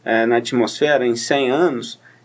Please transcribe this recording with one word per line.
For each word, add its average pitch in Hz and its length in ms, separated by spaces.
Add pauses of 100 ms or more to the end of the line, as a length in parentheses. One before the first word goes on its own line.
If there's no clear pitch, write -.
é, 113 200
na 120 120
atmosfera 127 680
em 117 120
cem 131 340
anos 139 480 (260)